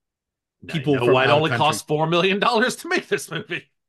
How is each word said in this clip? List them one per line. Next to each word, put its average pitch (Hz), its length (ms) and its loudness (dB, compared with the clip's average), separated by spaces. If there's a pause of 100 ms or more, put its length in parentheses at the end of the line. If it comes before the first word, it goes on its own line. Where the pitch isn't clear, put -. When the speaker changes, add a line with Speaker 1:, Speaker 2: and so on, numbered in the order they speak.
(640)
Speaker 1:
Now, - 100 -12
Speaker 2:
people 147 200 0
Speaker 1:
you 123 60 0
know 120 60 0
Speaker 2:
from 123 80 4
Speaker 1:
why 127 120 4
it - 20 2
Speaker 2:
out 147 60 4
of 147 40 6
Speaker 1:
only 156 140 2
Speaker 2:
country. 123 120 0
Speaker 1:
cost - 240 -2
four 151 200 0
million 180 320 2
dollars 233 380 0
to - 100 -14
make 349 200 -4
this - 220 -6
movie. 160 400 -10 (200)